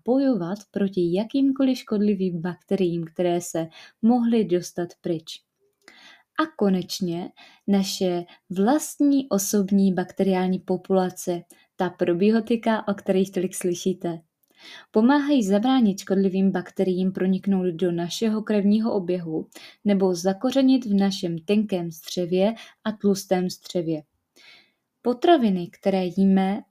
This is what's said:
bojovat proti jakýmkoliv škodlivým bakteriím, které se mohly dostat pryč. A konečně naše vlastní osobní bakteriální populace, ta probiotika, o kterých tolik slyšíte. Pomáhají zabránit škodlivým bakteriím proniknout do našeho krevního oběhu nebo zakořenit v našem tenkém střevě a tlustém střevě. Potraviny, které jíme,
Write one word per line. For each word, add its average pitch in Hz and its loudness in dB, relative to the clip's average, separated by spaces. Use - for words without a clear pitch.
bojovat 220 0
proti 196 -2
jakýmkoliv 262 0
škodlivým 190 -2
bakteriím, 170 -4
které 175 0
se 165 -6
mohly 233 2
dostat 175 -4
pryč. 160 -8
A 311 0
konečně 185 -2
naše 190 0
vlastní 269 0
osobní 196 2
bakteriální 185 0
populace, 180 -2
ta 180 -2
probiotika, 220 0
o 202 -2
kterých 190 0
tolik 185 -4
slyšíte. 175 -4
Pomáhají 277 4
zabránit 208 2
škodlivým 190 2
bakteriím 185 -2
proniknout 185 0
do 175 -2
našeho 190 -4
krevního 214 2
oběhu 175 -4
nebo 190 2
zakořenit 254 2
v 202 0
našem 196 0
tenkém 190 -2
střevě 185 -2
a 220 -4
tlustém 190 0
střevě. 160 -6
Potraviny, 240 2
které 190 -2
jíme, 190 2